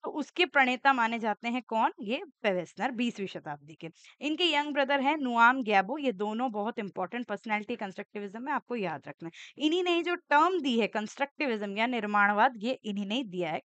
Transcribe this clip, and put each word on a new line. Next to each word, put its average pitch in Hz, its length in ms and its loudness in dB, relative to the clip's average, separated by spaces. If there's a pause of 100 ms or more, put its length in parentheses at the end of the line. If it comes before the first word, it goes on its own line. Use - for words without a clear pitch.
तो - 60 -8
उसके 302 360 -2
प्रणेता 262 480 2
माने 233 260 0
जाते 220 280 -4
हैं 240 200 -4
कौन? 233 240 2 (100)
ये 240 200 -4 (220)
पेवेसनर, 190 480 -2
बीसवीं 214 360 -4
शताब्दी 147 480 -12
के। 160 140 -14 (320)
इनके 311 220 -2
यंग 294 300 0
ब्रदर 277 280 2
हैं 285 160 2
नुआम 247 460 4
गैबो, 202 340 4
ये 277 140 0
दोनों 214 400 -2
बहुत 214 280 -4
इंपॉर्टेंट 202 480 -6
पर्सनैलिटी 208 480 -4
कंस्ट्रक्टिविज्म 202 680 -10
में, 285 100 -6
आपको 247 240 -4
याद 170 320 -4
रखना 165 200 -12
है। - 380 -10
इन्हीं 349 180 2
ने 339 200 2
जो 349 120 0
टर्म 349 460 4
दी 247 180 2
है 208 80 2
कंस्ट्रक्टिविज्म 208 920 -4
या 226 100 0
निर्माणवाद, 208 720 4
ये 233 260 -2
इन्हीं 202 220 -4
ने 202 100 -2
ही 269 80 0
दिया 175 280 -4
है। 165 180 -4